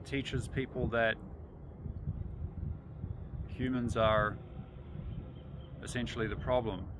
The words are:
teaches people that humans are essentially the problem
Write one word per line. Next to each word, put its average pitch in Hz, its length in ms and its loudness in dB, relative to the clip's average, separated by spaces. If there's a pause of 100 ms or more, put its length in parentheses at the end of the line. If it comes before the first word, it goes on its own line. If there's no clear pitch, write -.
teaches 135 440 0
people 127 400 0
that 113 280 6 (2250)
humans 123 480 2
are 107 400 8 (1500)
essentially 117 420 0
the 104 100 0
problem 110 520 2 (120)